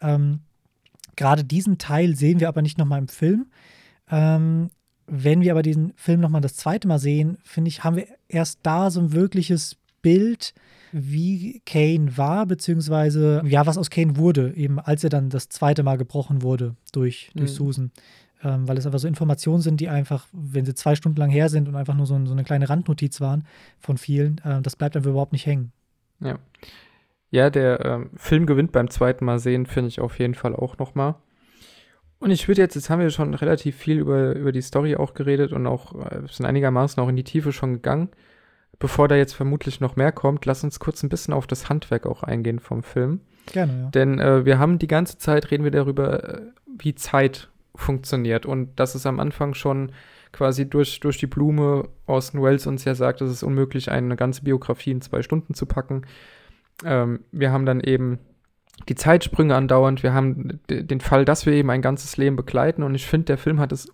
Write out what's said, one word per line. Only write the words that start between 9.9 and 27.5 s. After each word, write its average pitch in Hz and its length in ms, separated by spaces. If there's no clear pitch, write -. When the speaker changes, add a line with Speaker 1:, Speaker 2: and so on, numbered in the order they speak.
Speaker 1:
Bild, 202 500
wie 175 760
Kane 151 520
war, 165 280
beziehungsweise, 151 1000
ja, 143 200
was 160 120
aus 180 120
Kane 165 260
wurde, 147 400
eben 143 240
als 147 240
er 156 60
dann 135 200
das 131 200
zweite 147 340
Mal 135 140
gebrochen 131 460
wurde 123 320
durch, 127 420
durch 143 160
Speaker 2:
Mhm. 139 40
Speaker 1:
Susan. 135 360
Ähm, 131 240
weil 131 100
es 135 80
einfach 139 140
so 143 80
Informationen 160 540
sind, 156 200
die 170 80
einfach, 143 420
wenn 139 320
sie 131 120
zwei 147 200
Stunden 151 220
lang 147 140
her 151 180
sind 151 180
und 143 80
einfach 139 200
nur 143 100
so 135 80
ein, 135 140
so 131 60
eine 135 100
kleine 139 260
Randnotiz 151 500
waren 143 260
von 135 180
vielen, 147 480
äh, 135 160
das 131 140
bleibt 147 200
einfach 139 140
überhaupt 139 240
nicht 139 140
hängen. 131 240
Speaker 2:
Ja. 135 180
Ja, 131 180
der, 131 340